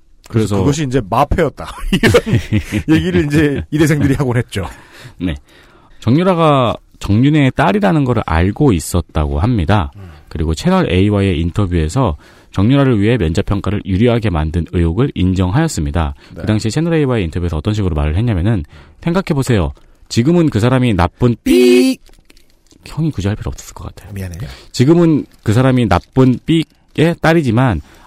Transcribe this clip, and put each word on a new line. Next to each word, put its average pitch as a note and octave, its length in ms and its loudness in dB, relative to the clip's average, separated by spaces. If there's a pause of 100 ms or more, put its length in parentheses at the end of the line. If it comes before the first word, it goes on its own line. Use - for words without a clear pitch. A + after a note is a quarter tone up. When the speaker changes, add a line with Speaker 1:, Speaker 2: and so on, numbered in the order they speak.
(280)
Speaker 1:
그래서 G#2+ 260 -2
Speaker 2:
그래서 G#2 40 0
그것이 C#3+ 260 0
이제 C3 160 -2 (100)
마패였다. C3 560 -2
<laughs> - 1200 0
이런 D#3 80 2
Speaker 1:
<laughs> - 20 -
Speaker 2:
얘기를 E3+ 300 0
이제 D3 460 0
이대생들이 D3 420 2
하곤 B2 220 -2
했죠. G#2+ 280 -4 (540)
Speaker 1:
네. E2+ 160 -4 (640)
정유라가 D3+ 800 2 (240)
정윤회의 C3+ 560 2
딸이라는 F3+ 480 0
걸 A#2+ 200 0
알고 G2 480 2
있었다고 D2+ 680 -2
합니다. F#2+ 560 0
Speaker 2:
음. F2+ 140 -20 (180)
Speaker 1:
그리고 D#2+ 260 -4
채널 F3+ 340 0
A와의 G2 520 0
인터뷰에서 F2 760 -2 (360)
정유라를 B2+ 480 2
위해 A2 180 2
면접 F2 260 -2
평가를 G2 400 -4
유리하게 A2 460 0
만든 D#2+ 420 -2
의혹을 F2 440 0
인정하였습니다. F2+ 1000 -2 (220)
Speaker 2:
네. - 60 -14
Speaker 1:
그 - 40 -8
당시 G#2+ 240 -2
채널 E3 240 -2
A와의 B2+ 300 0
인터뷰에서 E2 320 -4
어떤 G#2 180 -4
식으로 F#2 220 -2
말을 D2+ 200 -2
했냐면은, G#2 460 0 (400)
"생각해보세요. C3+ 680 -2 (360)
지금은 D#3+ 400 2
그 A2+ 120 0
사람이 B2 340 2
나쁜 F#2 480 0
삐-," B3+ 560 4
Speaker 3:
삐-, - 0 - (880)
Speaker 1:
형이 D#3 240 -4
굳이 F#2 160 -6
할 G#2 100 -2
필요 - 120 -10
없었을 - 260 -14
것 E2 180 -16
같아요. - 220 -20
Speaker 3:
미안해. F#2+ 220 -12 (360)
Speaker 1:
"지금은 D#3+ 540 4 (160)
그 A#2 100 0
사람이 B2+ 360 2
나쁜 A#2+ 580 2
삐의 D#3+ 720 -2
딸이지만 B2+ 600 2 (260)